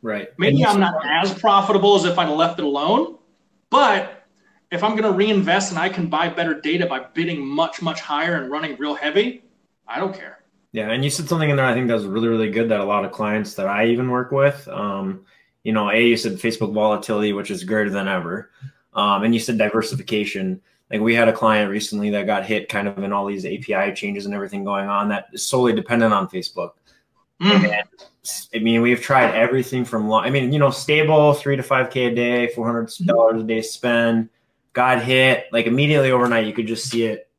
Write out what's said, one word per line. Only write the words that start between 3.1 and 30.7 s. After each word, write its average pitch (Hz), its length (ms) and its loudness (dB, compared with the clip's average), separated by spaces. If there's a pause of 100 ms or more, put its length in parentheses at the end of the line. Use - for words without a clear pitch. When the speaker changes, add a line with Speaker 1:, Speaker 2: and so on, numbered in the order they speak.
Speaker 2:
but 233 560 2 (440)
if 175 140 -4
I'm 220 120 0
gonna 214 160 2
reinvest 196 600 2
and 165 80 -6
I 175 80 0
can 180 200 -4
buy 165 200 -2
better 165 320 -2
data 170 260 -2
by 131 280 -6
bidding 165 320 -4
much, 156 360 -4
much 160 200 -6
higher 160 340 -2
and 135 160 -6
running 151 260 -6
real 147 180 -4
heavy, 196 480 -2 (440)
I 117 120 -8
don't 190 140 -4
care. - 300 -18 (300)
Speaker 1:
Yeah, 107 180 -4
and 131 140 -2
you 143 40 0
said 143 200 -6
something 156 200 0
in 143 60 2
there 131 100 2
I 117 80 2
think 123 140 0
that's 113 160 0
really, 107 240 -2
really 110 240 0
good 113 160 0
that 104 140 2
a 98 40 -2
lot 101 200 0
of - 80 -10
clients 104 400 -4
that 98 140 -4
I 104 200 0
even 123 220 0
work 123 220 -2
with, 139 360 0
um, 98 580 -6 (380)
you 113 80 -2
know, 104 180 0
A, 110 120 4
you 120 160 6
said 110 160 -4
Facebook 113 400 -4
volatility, 107 580 0
which 98 180 -6
is 90 140 -8
greater 104 260 0
than 98 200 -4
ever. 92 420 -6 (420)
Um, 104 300 0
and 113 100 4
you 113 60 2
said 113 180 -4
diversification. 104 1040 -2 (280)
Like, 107 120 -4
we 117 140 2
had 117 120 4
a 110 60 4
client 107 360 2
recently 104 420 -4
that 101 140 -2
got 101 200 -2
hit 107 240 -4
kind 101 180 -4
of 98 120 -8
in 98 120 -4
all 101 140 -2
these 98 200 -6
A 98 120 -6
P - 180 -6
I 98 160 -2
changes 101 340 -8
and 101 80 -6
everything 98 300 -8
going 101 240 -4
on 101 220 -2
that 101 240 -4
is - 120 -8
solely 123 280 2
dependent 113 400 0
on 98 160 0
Facebook. - 420 -8 (720)
Speaker 2:
Mm. 190 380 2
Speaker 1:
And, - 80 -10 (680)
I 113 40 -2
mean, 117 220 2
we've 120 200 2
tried 123 340 2
everything 123 500 0
from, 110 220 -2
lo-, 110 120 4
I 117 100 -2
mean, 131 240 0
you 151 60 2
know, 139 100 6
stable, 151 640 4